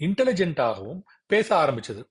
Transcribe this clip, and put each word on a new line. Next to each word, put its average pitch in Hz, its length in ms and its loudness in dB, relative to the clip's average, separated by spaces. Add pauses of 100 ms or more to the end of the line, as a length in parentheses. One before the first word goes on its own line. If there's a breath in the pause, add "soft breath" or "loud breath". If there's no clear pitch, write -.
இன்டெலிஜென்ட்டாகவும் 165 1000 0 (240 soft breath)
பேச 214 300 2
ஆரம்பிச்சது. 120 540 0